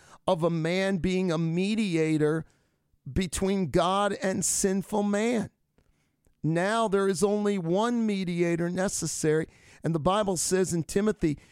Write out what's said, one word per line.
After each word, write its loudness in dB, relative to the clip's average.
of 2
a 2
man 0
being 0
a 0
mediator 0
between -2
God 2
and -2
sinful 0
man. -2
Now 2
there 2
is 2
only 0
one 0
mediator 0
necessary. -2
And 0
the 0
Bible 0
says 0
in 0
Timothy, -2